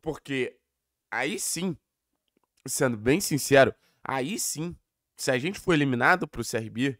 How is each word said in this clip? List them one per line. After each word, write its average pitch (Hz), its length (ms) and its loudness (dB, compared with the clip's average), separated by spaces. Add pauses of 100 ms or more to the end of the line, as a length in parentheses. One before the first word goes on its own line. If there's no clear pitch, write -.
Porque 139 540 -6 (540)
aí 139 280 -4
sim, 170 380 -4 (880)
sendo 127 300 0
bem 123 240 2
sincero, 135 540 4 (280)
aí 135 360 -4
sim 165 380 -6 (440)
se - 100 -2
a 127 80 2
gente 165 220 -4
for 175 140 2
eliminado 143 520 4
pro - 160 -10
C - 140 -6
R 110 140 -4
B 123 300 -4